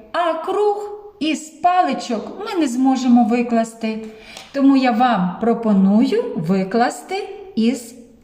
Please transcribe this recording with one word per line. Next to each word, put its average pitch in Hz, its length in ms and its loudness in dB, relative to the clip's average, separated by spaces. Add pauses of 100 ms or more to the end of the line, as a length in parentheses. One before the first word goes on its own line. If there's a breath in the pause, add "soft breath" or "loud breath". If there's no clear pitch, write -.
(120)
а 330 220 0
круг 415 580 -2 (280)
із 302 300 -4
паличок 302 800 -2 (120)
ми 415 200 -6
не 294 80 0
зможемо 247 560 4
викласти. 226 840 -2 (440 loud breath)
Тому 269 260 4
я 254 140 4
вам 214 500 2
пропоную 226 960 2
викласти 226 920 -2 (260)
із, 226 400 -2 (280)